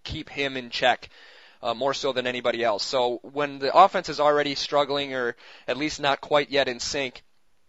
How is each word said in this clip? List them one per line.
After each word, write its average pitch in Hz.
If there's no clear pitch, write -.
keep 156
him 139
in 123
check, 120
uh, 117
more 135
so 135
than 123
anybody 120
else. 107
So 123
when 139
the 135
offense 185
is 147
already 147
struggling, 139
or 120
at 127
least 147
not 143
quite 147
yet 135
in 120
sync, 139